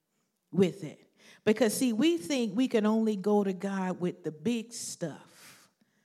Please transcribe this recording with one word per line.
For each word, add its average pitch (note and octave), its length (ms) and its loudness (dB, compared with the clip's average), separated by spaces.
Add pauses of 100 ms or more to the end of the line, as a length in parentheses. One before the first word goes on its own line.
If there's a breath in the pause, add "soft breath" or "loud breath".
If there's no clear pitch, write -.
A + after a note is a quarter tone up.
(520)
with E3+ 320 2
it. C#3 160 -12 (460 loud breath)
Because, G#3+ 280 2
see, B3+ 180 0
we D#4 260 2
think B3 380 -2
we B3+ 140 2
can G#3+ 160 2
only A3 320 2
go G#3 260 2
to G3 80 -2
God F#3 480 -4
with F3+ 240 -4
the D#3 80 -6
big A3 400 -4
stuff. - 1000 -14 (360 soft breath)